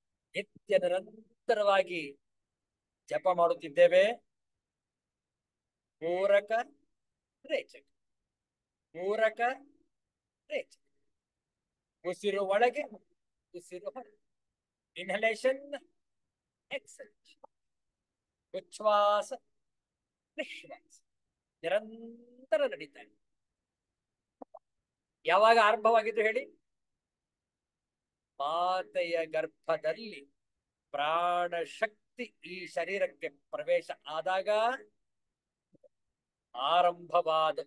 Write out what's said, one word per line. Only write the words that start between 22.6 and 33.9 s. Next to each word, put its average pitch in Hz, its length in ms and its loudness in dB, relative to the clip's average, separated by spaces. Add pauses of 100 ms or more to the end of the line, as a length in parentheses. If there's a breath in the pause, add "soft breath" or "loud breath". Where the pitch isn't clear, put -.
ನಡೀತಾ 143 320 -16
ಇದೆ. - 100 -20 (2000)
ಯಾವಾಗ 208 320 6 (100)
ಆರಂಭವಾಗಿದ್ದು 220 600 2
ಹೇಳಿ? 226 160 -2 (2000)
ಮಾತೆಯ 175 760 -4 (200)
ಗರ್ಭದಲ್ಲಿ 160 840 -6 (720)
ಪ್ರಾಣ 175 580 -2 (280)
ಶಕ್ತಿ - 460 -6 (280)
ಈ - 20 -12 (200)
ಶರೀರಕ್ಕೆ 180 520 -4 (260)
ಪ್ರವೇಶ 160 340 -2 (280)